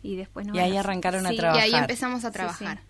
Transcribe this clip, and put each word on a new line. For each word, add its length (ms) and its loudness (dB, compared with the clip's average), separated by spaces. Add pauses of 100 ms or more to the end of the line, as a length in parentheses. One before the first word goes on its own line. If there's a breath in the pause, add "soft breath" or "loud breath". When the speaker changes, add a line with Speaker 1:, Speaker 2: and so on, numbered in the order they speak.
Speaker 1:
Y 140 -8
después 320 -10
nos 80 -6
Speaker 2:
Y 40 2
ahí 40 4 (140)
Speaker 1:
abrazamos. 80 0
Speaker 2:
arrancaron 420 0
a 20 2
Speaker 1:
Sí. 80 0
Speaker 2:
trabajar. 300 4
Speaker 3:
Y 60 4
ahí 60 4
empezamos 460 -2
a 40 -2
Speaker 1:
Sí, 40 -10
Speaker 3:
trabajar. 460 -6
Speaker 1:
sí. 100 -20